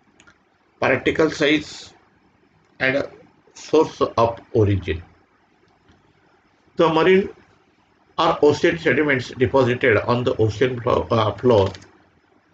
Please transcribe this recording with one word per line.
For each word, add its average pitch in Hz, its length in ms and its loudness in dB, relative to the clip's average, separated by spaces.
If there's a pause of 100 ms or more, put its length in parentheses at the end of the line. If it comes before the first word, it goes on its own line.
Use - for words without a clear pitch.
(800)
particle 143 520 0
size 151 600 -4 (880)
and 131 240 -2 (500)
source - 480 0
of 117 380 -2 (140)
origin. 98 480 0 (1700)
The 165 140 4
marine 180 400 2 (880)
or 165 240 0
ocean 170 360 2
sediments 143 520 0
deposited 123 680 0
on 120 260 -2
the 127 140 -2
ocean 120 420 -2
flo-, 120 320 -2
uh, 110 220 0
floor 104 360 2 (840)